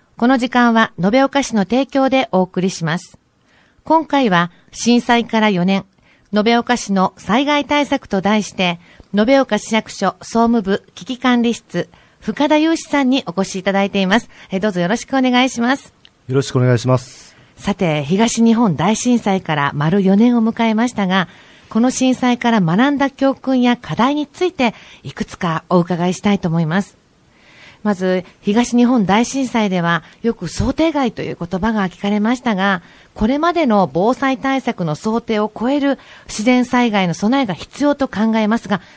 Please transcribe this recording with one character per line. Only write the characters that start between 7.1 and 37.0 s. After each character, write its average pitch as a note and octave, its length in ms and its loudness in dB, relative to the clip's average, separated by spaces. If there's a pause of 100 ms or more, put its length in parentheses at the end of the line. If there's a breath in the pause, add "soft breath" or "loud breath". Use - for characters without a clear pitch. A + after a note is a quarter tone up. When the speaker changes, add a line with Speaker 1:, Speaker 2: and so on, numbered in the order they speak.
Speaker 1:
災 B3 260 0
害 D4 220 0
対 D4 180 0
策 - 220 -4
と F#3+ 160 -4
題 G#3 200 0
し - 100 -8
て、 F3 280 -2 (340 loud breath)
延 B3 280 4
岡 G#3+ 160 -2
市 - 160 -6
役 A3 160 -2
所 - 320 -4
総 A#3 260 0
務 A#3 140 0
部 F#3+ 200 -4 (120)
危 - 100 -18
機 B3 140 -10
管 B3 240 2
理 A#3 100 0
室、 - 380 -6 (280 soft breath)
深 C#4 300 -2
田 D4+ 80 4
雄 D#4+ 200 2
志 - 80 -6
さ C#4+ 180 0
ん B3+ 80 2
に C4+ 160 0
お E3+ 120 -8
越 G3 60 0
し F#3+ 140 -8
い F3+ 40 -10
た G3 100 -2
だ G3 120 2
い G3 60 -4
て G3+ 100 -2
い F#3+ 60 0
ま G3 120 2
す。 - 120 -6 (200 loud breath)
え、 G3 80 -4
ど G3 100 -2
う G#3 40 -2
ぞ F3 80 -2
よ F3 80 0
ろ A3 80 0
し - 80 -6
く - 100 -10
お C4+ 60 2
願 B3+ 240 2
い C4 60 -2
し A#3+ 100 -8
ま B3 160 0
す。 - 160 -12 (360)
Speaker 2:
よ C3 80 0
ろ C#3 40 4
し C3 100 -4
く - 60 -2
お B2 60 2
願 B2+ 120 4
い A#2+ 40 2
し A#2+ 100 -4
ま B2+ 80 4
す。 - 400 -10 (220 soft breath)
Speaker 1:
さ G3+ 160 -4
て、 D3+ 300 -2
東 G#3+ 380 0
日 A3+ 120 4
本 A3 200 2
大 F3 220 0
震 B3 220 0
災 F#3+ 240 -2
か D#3+ 120 -4
ら C#3+ 200 -2
丸 D#3+ 280 0
四 F#3+ 140 4
年 A#3+ 220 4
を A3+ 40 2
迎 A3+ 220 -2
え A3+ 80 0
ま A3+ 160 0
し A#3+ 60 -8
た G3+ 120 -2
が、 F#3 220 0 (400 loud breath)
こ A3 120 -2
の B3 100 2
震 B3+ 240 0
災 B3 240 0
か A#3+ 140 0
ら A3 100 2
学 F#3+ 280 2
ん C#4+ 60 -2
だ C4+ 140 0
教 C4+ 240 0
訓 C4 260 -2
や A#3+ 160 4
課 D#3 200 -10
題 C4 180 2
に D4 120 -4
つ - 200 -8
い F4 80 -2
て、 A#3+ 180 0 (300 loud breath)
い - 100 -14
く - 140 -8
つ - 100 -16
か D#3+ 320 -4
お F3+ 100 2
伺 F3 300 -2
い F#3 60 -2
し - 80 -12
た G#3 100 0
い G3+ 60 0
と F#3 100 -4
思 E3 100 0
い E3 60 0
ま E3 160 -2
す。 - 160 -10 (840 loud breath)
ま G#3 120 0
ず、 F#3 300 -2 (180 loud breath)
東 A#3 340 0
日 A#3+ 80 6
本 A#3 220 2
大 G3+ 180 2
震 C4+ 240 -4
災 A3 200 0
で F3+ 120 -2
は、 E3+ 240 -2 (180 loud breath)
よ A3+ 120 0
く F3 120 -12
想 A3 260 -4
定 D#4+ 200 0
外 C4+ 180 0
と - 120 -10
い D#3 100 -8
う - 40 -10
言 F3 220 -8
葉 G#3+ 140 -2
が G3+ 160 -2
聞 - 120 -12
か G3+ 100 -2
れ G#3 100 0
ま A3+ 160 0
し A#3+ 40 -10
た A#3 140 -2
が、 F#3+ 260 -2 (320 loud breath)
こ - 140 -2
れ C4+ 120 0
ま E4+ 140 0
で E4 140 0
の G3+ 260 2
防 G3 220 2
災 C4+ 240 -2
対 C4+ 220 -2
策 G#3+ 240 -4
の D3+ 100 -2
想 A3 260 -4
定 A3 200 -4
を G#3+ 120 -2
超 A#3 160 -4
え C#4+ 120 0
る C#4 180 0 (300 loud breath)
自 - 160 -6
然 B3 200 4
災 B3 280 0
害 F#3+ 160 2